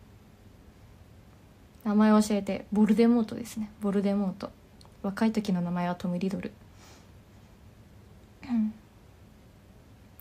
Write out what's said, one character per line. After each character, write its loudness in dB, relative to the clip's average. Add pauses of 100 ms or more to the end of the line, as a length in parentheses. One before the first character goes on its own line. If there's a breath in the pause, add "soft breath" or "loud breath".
(1800)
名 0
前 6
を 8
教 -2
え -2
て、 -8
ボ 4
ル 4
デ 6
モ 4
ー -4
ト -8
で -10
す -16
ね。 -8 (100)
ボ -4
ル 0
デ 0
モ -2
ー -4
ト。 -12 (520)
若 -4
い 2
時 -2
の -2
名 -4
前 -2
は -4
ト -8
ム・ -4
リ -4
ド -6
ル。 -10 (1900 soft breath)
う -8
ん。 0 (1500)